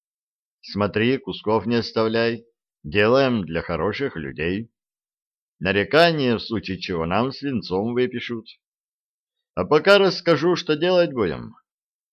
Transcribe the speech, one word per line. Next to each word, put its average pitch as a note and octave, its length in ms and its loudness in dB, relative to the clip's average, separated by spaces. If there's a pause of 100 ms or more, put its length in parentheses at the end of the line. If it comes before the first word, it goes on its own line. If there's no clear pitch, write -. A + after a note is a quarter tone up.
(600)
Смотри, G#2+ 580 0
кусков G2+ 480 -2
не A#2 100 0
оставляй, A2+ 680 -2 (380)
делаем A2 600 2
для D#2+ 180 -6
хороших F#2+ 540 -4
людей. E2 560 -6 (880)
Нарекания, A#2+ 760 2
в G2 40 -4
случае F#2+ 400 -6
чего, E2 260 -4
нам A2+ 260 0
свинцом A#2 640 -4
выпишут. A#2+ 520 -4 (1080)
А F2+ 100 -2
пока D#3 340 6
расскажу, E3+ 580 2
что D#3 200 -2
делать F3 360 2
будем". A2 420 -4 (580)